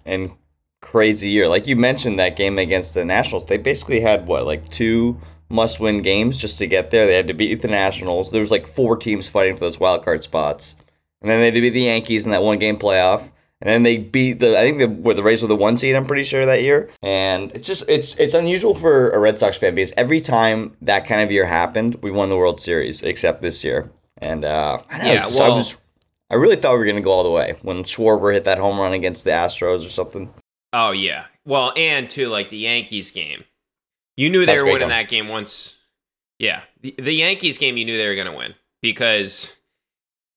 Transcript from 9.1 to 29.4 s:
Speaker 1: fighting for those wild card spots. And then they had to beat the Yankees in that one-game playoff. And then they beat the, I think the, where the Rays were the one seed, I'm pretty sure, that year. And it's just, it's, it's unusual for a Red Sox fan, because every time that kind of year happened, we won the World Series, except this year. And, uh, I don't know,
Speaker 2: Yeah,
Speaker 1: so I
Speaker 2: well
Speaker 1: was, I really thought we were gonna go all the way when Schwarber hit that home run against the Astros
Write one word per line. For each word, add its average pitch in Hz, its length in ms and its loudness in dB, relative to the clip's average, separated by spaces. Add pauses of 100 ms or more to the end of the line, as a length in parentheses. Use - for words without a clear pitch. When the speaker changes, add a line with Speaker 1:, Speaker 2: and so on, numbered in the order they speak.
Speaker 1:
fighting 95 260 2
for - 60 -12
those 87 180 -4
wild 92 240 2
card 80 220 -2
spots. - 520 -4 (440)
And 104 80 -6
then 113 120 2
they 117 60 6
had 113 80 2
to 120 60 2
beat 120 100 4
the 123 120 0
Yankees 113 420 0
in 113 60 -2
that 95 120 2
one-game 104 360 0
playoff. 95 520 2 (300)
And 98 80 -4
then 117 140 4
they 117 160 4
beat 123 420 -2
the, 113 180 4
I 110 40 6
think 147 160 2
the, 123 100 4
where 101 260 0
the 101 80 0
Rays 113 200 4
were 113 60 -4
the 107 80 4
one 104 220 2
seed, 131 160 0
I'm 135 120 0
pretty 139 180 -2
sure, 131 220 0
that 127 160 2
year. 147 260 2 (140)
And 95 500 -2
it's 117 140 -10
just, 190 220 -4
it's, - 300 0
it's 147 160 2
unusual 175 400 2
for 143 360 4
a - 80 2
Red 107 200 4
Sox 101 200 0
fan, 92 160 0
because 95 240 -2
every 151 220 2
time 113 600 0
that 98 260 0
kind 107 140 0
of 101 100 0
year 98 160 4
happened, 87 560 -2
we 104 80 -4
won 98 200 -2
the 95 60 2
World 90 240 2
Series, 76 420 -4
except - 400 -2
this 85 200 -6
year. 65 280 -4 (280)
And, 78 260 -6
uh, 76 340 -2 (120)
I - 80 -12
don't 117 80 -4
know, 139 60 4
Speaker 2:
Yeah, 101 140 2
Speaker 1:
so 127 180 2
I 120 40 6
Speaker 2:
well 120 100 4
Speaker 1:
was, - 180 -6 (540)
I - 40 -2
really 175 220 6
thought 131 160 2
we 123 60 4
were 110 80 0
gonna 104 140 0
go 95 120 0
all 92 100 4
the 87 80 2
way 82 320 0
when 90 220 -6
Schwarber 104 480 2
hit 98 120 0
that 95 140 2
home 101 200 0
run 95 140 0
against 90 320 -4
the 92 60 0
Astros 87 560 -2